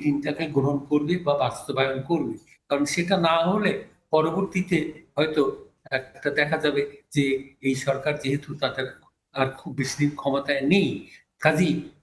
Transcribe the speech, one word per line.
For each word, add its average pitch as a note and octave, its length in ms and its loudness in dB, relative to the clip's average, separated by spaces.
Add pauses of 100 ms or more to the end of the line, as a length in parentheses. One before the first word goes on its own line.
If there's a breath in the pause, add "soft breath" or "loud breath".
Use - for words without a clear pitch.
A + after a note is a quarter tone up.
ঋণটাকে D3 400 0
গ্রহণ C#3+ 320 2
করবে D3 400 0
বা D3 200 0
বাস্তবায়ন C3 640 -2
করবে। C3 360 -2 (320 soft breath)
কারণ C#3+ 160 2
সেটা F3 320 0
না E3 200 4
হলে F3+ 500 0 (240)
পরবর্তীতে E3+ 920 0 (100)
হয়তো D3+ 500 0 (260)
একটা - 380 -4
দেখা D3 280 0
যাবে C#3+ 540 -2
যে C3+ 500 0
এই C3+ 140 2
সরকার C#3 440 -2
যেহেতু C#3+ 360 -4
তাদের - 440 -4 (340)
আর C3 140 2
খুব - 260 -10
বেশি B2+ 260 -2
দিন D3 160 2
ক্ষমতায় C#3 460 0
নেই, D3+ 460 2 (320 loud breath)
কাজেই D#3 500 2 (140)